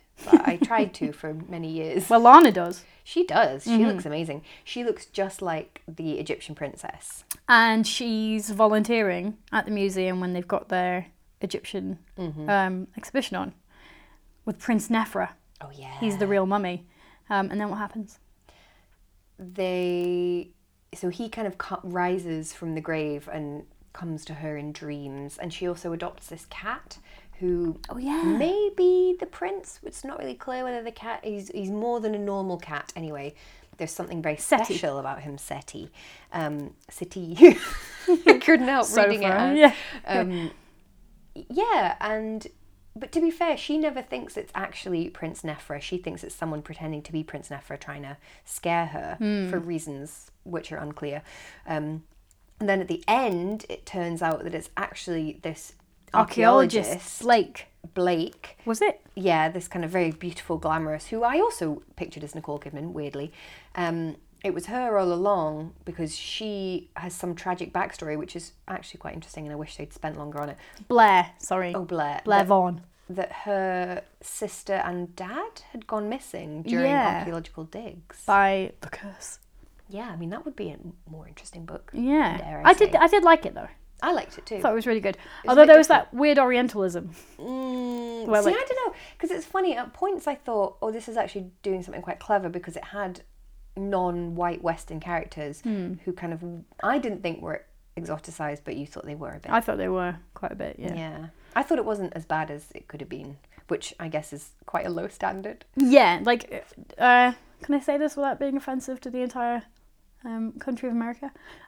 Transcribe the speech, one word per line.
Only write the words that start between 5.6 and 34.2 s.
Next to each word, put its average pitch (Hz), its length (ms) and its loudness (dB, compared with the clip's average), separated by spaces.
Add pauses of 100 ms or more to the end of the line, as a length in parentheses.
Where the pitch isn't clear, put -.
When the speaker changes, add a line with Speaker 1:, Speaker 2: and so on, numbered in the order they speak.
Speaker 1:
the 160 320 -6
Egyptian 151 360 -8
princess. - 680 -12 (220)
Speaker 2:
And 226 400 6
she's 220 640 -2
volunteering 214 840 2 (160)
at 208 140 2
the 202 40 -4
museum 190 500 0
when 180 120 -2
they've 180 160 -4
got - 220 -2
their 180 360 0 (340)
Egyptian, 185 580 -6 (200)
Speaker 1:
Mm-hmm. 156 300 -6
Speaker 2:
um, 185 480 0
exhibition - 400 -6
on 185 160 -6 (920)
with 220 120 -6
Prince 220 300 0
Nefra. 214 420 0 (300)
Speaker 1:
Oh, 139 140 -18
yeah. - 260 -18
Speaker 2:
He's 214 180 0
the 202 80 0
real 196 200 2
mummy. 185 400 -2 (420)
Um, 196 220 0
and 208 100 -4
then 208 100 -4
what 190 80 -6
happens? 208 400 -10 (1200)
Speaker 1:
They, 180 1120 -2 (440)
so - 140 -6
he 220 200 -6
kind 220 180 -6
of 190 120 -6
co-, - 240 -8
rises 175 720 -2
from 165 220 -6
the 160 60 -4
grave 156 520 -4
and 147 320 -8 (280)
comes 160 340 -10
to 160 80 -12
her 151 220 -8
in 147 160 -8
dreams, 143 640 -10
and 170 140 -10
she 180 160 -6
also 175 240 -6
adopts 170 360 -10
this 165 220 -16
cat - 480 -12 (420)
who 175 400 -2 (100)
Speaker 2:
Oh, 240 80 -10
yeah. 285 240 -2
Speaker 1:
may 330 540 2
be 359 420 4
the 359 80 -8
prince. - 580 -10
It's - 200 -14
not 277 160 -12
really 262 140 -8
clear 254 300 -8
whether 247 180 -6
the 226 100 -10
cat, 220 320 -10
he's, 202 240 -8
he's 196 220 -6
more 233 300 -2
than 214 140 -2
a 208 40 -4
normal 196 400 -4
cat 151 380 -10
anyway. 147 380 -10 (420)
There's 160 140 -6
something 175 320 -8